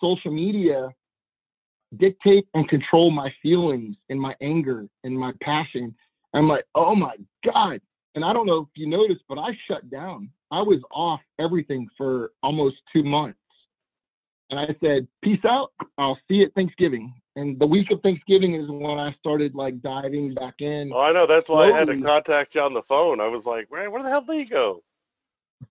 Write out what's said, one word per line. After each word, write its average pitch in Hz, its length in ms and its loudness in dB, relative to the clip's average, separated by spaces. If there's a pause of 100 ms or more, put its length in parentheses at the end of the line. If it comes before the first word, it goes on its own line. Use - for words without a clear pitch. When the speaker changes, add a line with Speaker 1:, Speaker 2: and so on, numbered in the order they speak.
Speaker 1:
social 180 300 -2
media 156 580 -2 (1080)
dictate 196 580 4
and 156 140 0
control 165 440 4
my 139 180 -4 (120)
feelings 147 540 0 (140)
and 135 100 -6
my 135 220 -6
anger 135 480 -4 (160)
and 127 120 -6
my 127 220 -6
passion. 147 560 -6 (380)
I'm 151 140 4
like, 143 180 0 (100)
"Oh 170 200 4
my 143 200 0 (280)
God." 185 380 0 (340)
And 151 100 -4
I 190 80 0
don't 233 140 0
know 165 140 2
if 151 140 -12
you 151 120 -10
noticed, 185 420 0
but 135 100 -10
I 220 140 -6 (140)
shut 143 220 -8
down. 135 400 -14 (220)
I 165 100 -2
was 208 180 4 (120)
off 160 300 -4 (180)
everything 151 480 -4 (100)
for 131 360 -4 (100)
almost 143 340 0 (140)
two 156 120 2
months. 143 360 -2 (1120)
And 139 100 -6
I 151 240 -4
said, 139 240 2 (140)
"Peace 202 240 0
out. 254 280 2 (240)
I'll 135 300 -2
see 196 120 2
you 196 60 8
at - 100 -8
Thanksgiving." 143 580 -2 (220)
And 139 240 -6
the 147 80 4
week 190 240 2
of 196 100 -2
Thanksgiving 190 540 2
is 151 140 -6
when 147 300 -6
I 147 140 -6
started, 147 420 -2
like, 135 260 -6
diving 139 520 -6
back 127 260 -8
in 147 300 -6
Speaker 2:
Well, 127 140 0
I 151 80 4
know. 175 160 4
That's 160 200 4
why 160 200 6
I 208 40 8
had 160 160 4
to 147 60 -2
Speaker 1:
slowly. 135 100 -4
Speaker 2:
contact 147 520 0
you 151 60 2
on 139 120 0
the 117 100 -2
phone. 143 380 2
I 107 60 0
was 113 180 -6
like, 113 260 -6
"Where, 185 200 -10
where 247 120 -8
the 262 60 -6
hell 277 120 0
did 285 160 -6
he 294 80 -6
go?" 220 380 -2 (880)